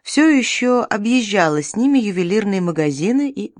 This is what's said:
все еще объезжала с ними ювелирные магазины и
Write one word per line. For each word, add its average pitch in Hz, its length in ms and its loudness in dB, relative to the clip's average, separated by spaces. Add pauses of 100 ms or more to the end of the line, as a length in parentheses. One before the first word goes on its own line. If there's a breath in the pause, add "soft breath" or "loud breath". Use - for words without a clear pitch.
все - 240 2
еще 247 640 2
объезжала 208 720 0
с - 140 -8
ними 269 220 2
ювелирные 196 640 0
магазины 170 680 -2
и 208 300 -10